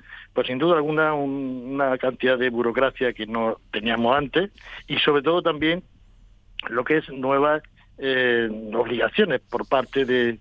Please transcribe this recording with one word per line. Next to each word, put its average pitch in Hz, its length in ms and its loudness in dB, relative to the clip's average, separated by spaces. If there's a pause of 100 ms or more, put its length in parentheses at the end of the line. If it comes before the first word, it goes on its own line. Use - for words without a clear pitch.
(340)
pues, 127 140 0
sin 127 100 -4
duda 165 200 4
alguna, 156 360 2
un, 135 600 -4
una 135 240 0
cantidad 127 400 0
de 127 120 0
burocracia 120 640 0
que 110 160 -8
no 113 320 -2 (120)
teníamos 117 440 0
antes, 147 360 -2 (360)
y 139 120 -4
sobre 143 220 2
todo 170 200 2
también 165 420 0 (840)
lo 120 160 -2
que 151 120 2
es 156 120 -4
nuevas, 139 520 0 (360)
eh, 127 520 0 (240)
obligaciones 120 680 0
por - 260 -6
parte 135 380 2
de 120 360 2